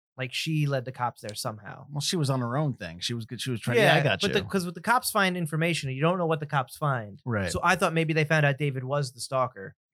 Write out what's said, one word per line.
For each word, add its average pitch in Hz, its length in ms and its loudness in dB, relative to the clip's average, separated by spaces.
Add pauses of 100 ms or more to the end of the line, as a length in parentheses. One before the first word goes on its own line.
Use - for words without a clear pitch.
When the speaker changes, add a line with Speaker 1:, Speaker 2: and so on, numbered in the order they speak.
(180)
Speaker 1:
Like, 127 160 -4
she 156 320 0
led 135 180 0
the 123 80 -8
cops 120 300 -4
there 107 120 -8
somehow. 107 560 -10
Speaker 2:
Well, 147 100 -6
she 185 160 -2
was 143 120 2
on 131 120 2
her 120 180 -2
own 147 160 0
thing. 85 260 -10
She 120 140 -4
was 117 100 -6
good. 110 160 -12
She 131 100 -4
was 113 100 -4
trying, 123 180 0
"Yeah, 185 160 6
I 147 80 4
got 110 180 2
Speaker 1:
but 202 80 2
Speaker 2:
you." - 60 0
Speaker 1:
the, 202 80 0
'cause 190 240 -2
with 175 80 -8
the 180 60 -14
cops 240 300 2
find 190 260 2
information, 160 540 0
you 131 100 -6
don't 175 180 4
know 175 80 0
what 160 140 0
the 151 60 -6
cops 139 300 -2
find. 117 480 -2
Speaker 2:
Right. 104 280 0
Speaker 1:
So 165 100 -4
I 175 140 6
thought 175 160 2
maybe 160 220 2
they 156 100 4
found 151 220 4
out 139 120 2
David 131 260 -2
was 135 280 -2
the 120 80 -16
stalker. 120 540 -4 (180)